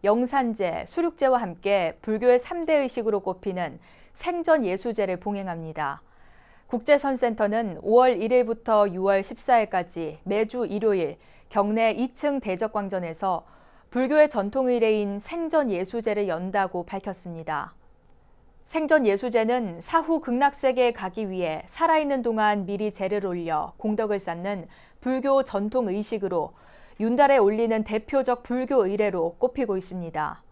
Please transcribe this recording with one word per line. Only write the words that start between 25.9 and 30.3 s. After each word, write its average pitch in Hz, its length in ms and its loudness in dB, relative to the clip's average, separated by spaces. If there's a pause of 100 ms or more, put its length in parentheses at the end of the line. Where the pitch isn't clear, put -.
윤달에 269 380 6
올리는 220 440 4
대표적 240 600 -2
불교 247 420 0
의례로 190 520 0
꼽히고 240 380 0
있습니다. 170 760 -8